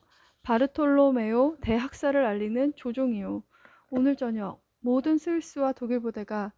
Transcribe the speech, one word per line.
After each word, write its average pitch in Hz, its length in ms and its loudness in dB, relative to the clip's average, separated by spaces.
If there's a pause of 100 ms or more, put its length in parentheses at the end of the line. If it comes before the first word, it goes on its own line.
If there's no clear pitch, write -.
(440)
바르톨로메오 277 1200 2
대학살을 269 640 0
알리는 220 500 -2
조종이오. 220 680 -4 (480)
오늘 269 240 2
저녁 226 480 -6 (160)
모든 262 380 2
스위스와 302 560 -2
독일 240 260 -4
부대가 214 580 -6